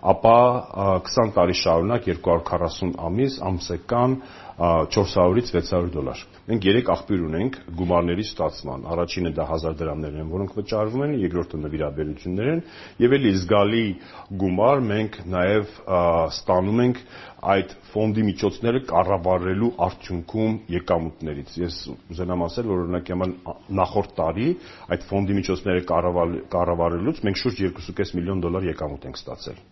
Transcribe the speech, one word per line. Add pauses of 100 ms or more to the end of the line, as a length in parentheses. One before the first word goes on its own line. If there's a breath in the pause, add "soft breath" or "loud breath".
ապա, (360)
ը, (120)
քսան
տարի
շարունակ,
երկու
հարյուր
քառասուն
ամիս,
ամսական, (360 loud breath)
ը, (140)
չորս
հարյուրից
վեց
հարյուր
դոլար։ (180 loud breath)
Մենք
երեք
աղբյուր
ունենք (140)
գումարների
ստացման։
Առաջինը
դա
հազար
դրամներն
են,
որոնք
վճարվում
են,
երկրորդը
նվիրաբերություններ
են, (340 loud breath)
և
էլի
զգալի (480 loud breath)
գումար
մենք
նաև,
ը, (260)
ստանում
ենք (380 loud breath)
այդ (100)
ֆոնդի
միջոցները
կառավարելու
արդյունքում (160)
եկամուտներից։
Ես (260)
ուզենամ
ասել,
որ,
օրինակի
համար,
ա, (180)
նախորդ
տարի (360 loud breath)
այդ
ֆոնդի
միջոցները
կառավար-, (100)
կառավարելուց
մենք
շուրջ
երկուսուկես
միլիոն
դոլար
եկամուտ
ենք
ստացել։